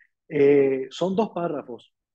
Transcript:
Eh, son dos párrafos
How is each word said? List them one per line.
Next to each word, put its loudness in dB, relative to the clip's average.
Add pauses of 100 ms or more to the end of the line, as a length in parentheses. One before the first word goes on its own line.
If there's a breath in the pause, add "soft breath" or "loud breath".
(300 soft breath)
Eh, 2
son -4
dos -2
párrafos -8 (220)